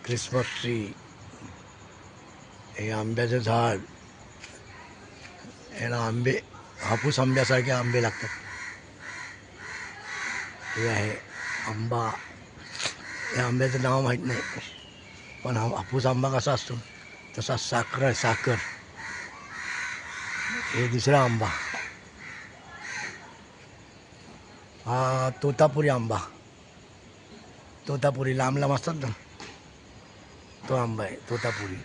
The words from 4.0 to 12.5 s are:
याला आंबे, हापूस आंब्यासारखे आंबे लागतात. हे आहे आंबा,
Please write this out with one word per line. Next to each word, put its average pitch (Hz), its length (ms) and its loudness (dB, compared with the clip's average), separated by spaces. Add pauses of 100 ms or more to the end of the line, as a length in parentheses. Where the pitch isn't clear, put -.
याला 120 260 0
आंबे, 120 260 4 (500)
हापूस 127 380 4
आंब्यासारखे 131 500 6
आंबे 120 320 4
लागतात. 110 260 0 (2500)
हे 113 120 2
आहे 107 260 2 (540)
आंबा, 113 420 2 (1300)